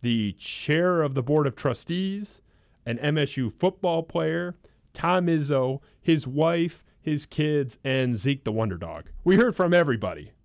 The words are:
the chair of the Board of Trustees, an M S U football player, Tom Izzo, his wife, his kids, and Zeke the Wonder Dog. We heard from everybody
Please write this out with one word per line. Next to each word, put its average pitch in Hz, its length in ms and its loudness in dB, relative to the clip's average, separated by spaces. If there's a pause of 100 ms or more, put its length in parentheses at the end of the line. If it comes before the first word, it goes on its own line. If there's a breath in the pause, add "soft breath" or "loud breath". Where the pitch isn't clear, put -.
the 113 320 0
chair 170 680 0
of 139 140 0
the 135 80 -2
Board 147 240 2
of 131 80 -4
Trustees, 190 880 -4 (420)
an 117 140 -4
M 151 180 0
S 147 180 0
U 127 140 -2
football 175 540 -2
player, 170 540 -4 (360 soft breath)
Tom 180 320 0
Izzo, 139 540 0 (200 soft breath)
his 160 280 2
wife, 165 560 0 (180)
his 151 240 -4
kids, 151 580 -2
and 131 320 0
Zeke 135 280 -2
the 113 80 -4
Wonder 107 260 -2
Dog. 82 320 -12 (140)
We 185 140 6
heard 240 180 4
from 175 180 2
everybody 107 600 2 (120)